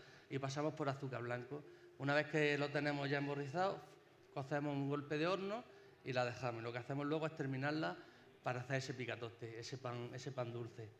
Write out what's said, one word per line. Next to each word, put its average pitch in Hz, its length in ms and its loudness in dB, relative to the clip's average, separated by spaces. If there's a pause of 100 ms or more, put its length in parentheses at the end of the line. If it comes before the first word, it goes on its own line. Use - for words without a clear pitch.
(280)
y 139 100 -2
pasamos 143 360 0
por 151 140 0
azúcar 131 340 -2
blanco. 120 400 -4 (360)
Una 143 160 4
vez 147 140 6
que 147 300 6
lo 143 100 4
tenemos 143 400 2
ya 143 100 4
emborrizado, 143 600 2 (560)
cocemos 143 420 0
un 139 140 2
golpe 147 260 0
de 156 100 4
horno 196 380 0 (400)
y 131 80 -2
la 123 120 4
dejamos. 117 380 -2
Lo 117 100 -4
que 120 60 -2
hacemos 139 280 -2
luego 156 200 2
es 156 100 -4
terminarla 147 600 0 (460)
para 127 180 0
hacer 135 160 0
ese 131 180 0
picatoste, 113 640 -6
ese 123 200 -6
pan, 120 360 -4
ese 131 180 -6
pan 120 200 -2
dulce. 113 360 -6 (120)